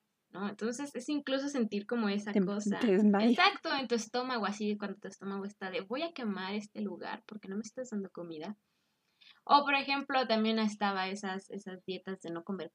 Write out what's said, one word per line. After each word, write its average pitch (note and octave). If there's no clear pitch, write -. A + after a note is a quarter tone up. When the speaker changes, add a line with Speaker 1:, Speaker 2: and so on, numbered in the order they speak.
Speaker 1:
¿no? G3
Entonces, A#3+
es -
incluso C#4
sentir G#3+
como A3+
esa G#3
Speaker 2:
Te, G3+
Speaker 1:
cosa. G3
Speaker 2:
te A3
desmayas. G#3
Speaker 1:
Exacto, F4
en C4+
tu A#3+
estómago, B3
así, G#3
cuando G3+
tu F#3+
estómago G3
está G3
de, F3+
"Voy A#3+
a E4
quemar G3
este G#3+
lugar G3
porque G#3
no G3
me A3
estás B3+
dando G3
comida". E3+
O, C#4
por C#4
ejemplo, C#4
también A3
estaba G3+
esas, F#3+
esas F#3
dietas F#3+
de E3+
no E3+
comer E3+